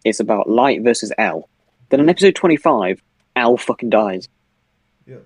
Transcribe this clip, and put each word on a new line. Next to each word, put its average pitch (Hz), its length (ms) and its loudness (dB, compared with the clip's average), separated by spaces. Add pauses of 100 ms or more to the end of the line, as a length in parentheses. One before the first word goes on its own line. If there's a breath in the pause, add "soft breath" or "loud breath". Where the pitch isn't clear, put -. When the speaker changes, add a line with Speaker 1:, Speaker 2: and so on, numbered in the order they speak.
Speaker 1:
is 110 160 -2
about 104 280 -2
Light 117 340 2
versus 117 360 -2
L. 82 300 -4 (420)
Then 135 100 2
on 151 80 4
episode 185 260 2
twenty-five, 131 680 -2 (340)
Al 120 220 2
fucking 117 320 -6
dies. 98 380 0 (800)
Speaker 2:
Yeah. 127 200 -20